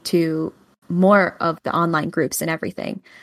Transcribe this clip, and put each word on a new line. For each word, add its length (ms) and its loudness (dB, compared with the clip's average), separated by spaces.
to 400 0
more 500 4
of 240 -2
the 120 -4
online 320 0
groups 320 -2
and 100 -4
everything. 520 -6